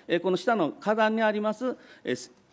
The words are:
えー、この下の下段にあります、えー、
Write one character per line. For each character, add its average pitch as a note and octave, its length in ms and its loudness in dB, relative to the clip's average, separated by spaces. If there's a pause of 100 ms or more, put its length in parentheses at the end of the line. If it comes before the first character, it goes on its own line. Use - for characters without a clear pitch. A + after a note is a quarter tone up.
え E3+ 100 0
ー、 - 20 2
こ F#3 120 0
の F#3 40 2
下 A#3 200 0
の E3 160 0
下 - 220 -2
段 A3 220 2
に A3+ 60 0
あ G#3+ 100 4
り G#3 80 -2
ま G#3+ 140 -2
す、 B3 240 -6 (260)
え - 80 -4
ー、 - 200 -6 (220)